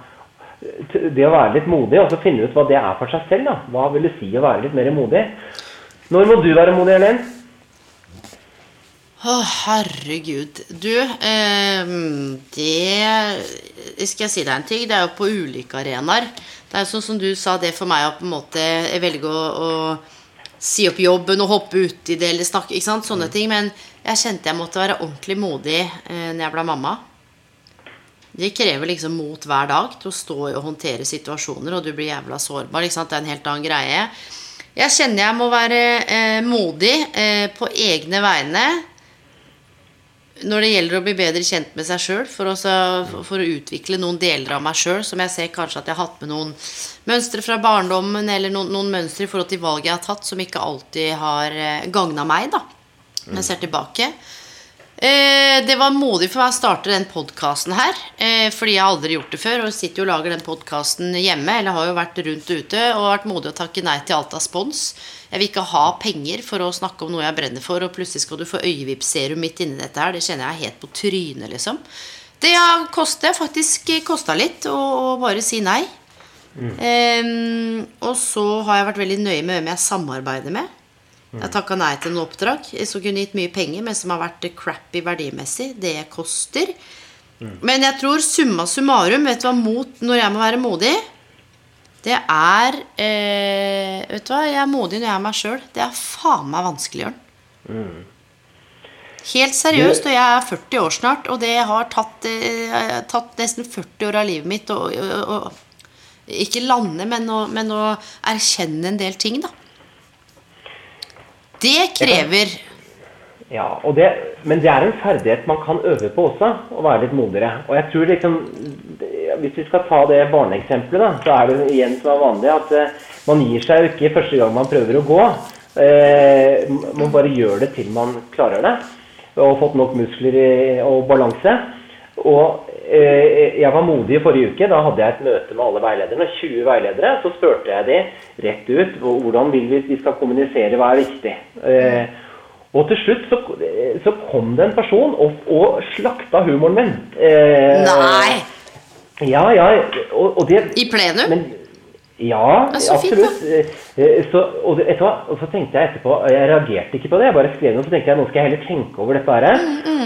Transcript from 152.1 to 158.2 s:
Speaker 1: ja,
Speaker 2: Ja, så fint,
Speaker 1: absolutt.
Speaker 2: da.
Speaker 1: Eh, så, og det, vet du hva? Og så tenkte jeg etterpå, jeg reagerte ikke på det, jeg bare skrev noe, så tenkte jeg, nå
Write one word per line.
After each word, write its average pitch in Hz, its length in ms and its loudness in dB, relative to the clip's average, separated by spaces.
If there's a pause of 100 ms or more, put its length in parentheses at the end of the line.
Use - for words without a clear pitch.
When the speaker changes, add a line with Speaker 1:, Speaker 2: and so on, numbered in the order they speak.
Speaker 1:
ja, 120 480 4
Speaker 2:
Ja, - 140 -2
så - 180 4
fint, 370 160 2
Speaker 1:
absolutt. 202 240 4
Speaker 2:
da. 156 220 2 (340)
Speaker 1:
Eh, 151 240 6 (100)
så, 180 120 4 (180)
og 156 180 2
det, 170 80 2
vet - 140 2
du 180 60 4
hva? 220 80 2 (120)
Og 151 160 -6
så 160 80 -6
tenkte 165 300 -2
jeg 160 100 2
etterpå, 135 360 0
jeg 139 260 4
reagerte 127 480 0
ikke 147 100 -10
på 180 120 4
det, 262 80 6
jeg 190 80 4
bare - 160 4
skrev 120 240 0
noe, 135 100 -2
så 165 80 -2
tenkte 143 160 2
jeg, 143 80 4
nå 127 80 2